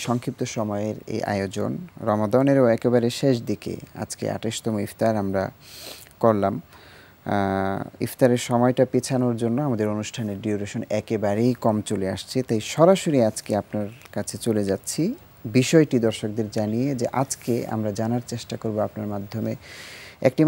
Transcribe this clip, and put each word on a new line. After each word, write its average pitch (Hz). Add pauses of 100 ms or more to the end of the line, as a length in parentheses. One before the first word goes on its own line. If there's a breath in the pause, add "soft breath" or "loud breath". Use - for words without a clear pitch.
সংক্ষিপ্ত 120 (140)
সময়ের 107 (180)
এই 107 (120)
আয়োজন, 101 (380)
রমাদানেরও 127 (100)
একেবারে 117 (140)
শেষ 135 (140)
দিকে, 101 (300)
আজকে - (100)
আঠাশতম 110 (120)
ইফতার 113 (100)
আমরা 95 (800 loud breath)
করলাম। 104
আহ, -
ইফতারের 123
সময়টা 123 (100)
পেছানোর 123
জন্য 117
আমাদের 113
অনুষ্ঠানের 107
ডিউরেশন 104 (200)
একেবারেই 107 (140)
কম 110 (140)
চলে 98
আসছে, - (100)
তাই 113 (160)
সরাসরি 165 (100)
আজকে - (100)
আপনার 104 (280)
কাছে - (100)
চলে 107
যাচ্ছি - (540)
বিষয়টি 135 (100)
দর্শকদের 107 (100)
জানিয়ে 113
যে 120 (160)
আজকে - (200)
আমরা 107
জানার 117
চেষ্টা 117
করব 107 (100)
আপনার 107
মাধ্যমে, 107 (760 loud breath)
একটি 131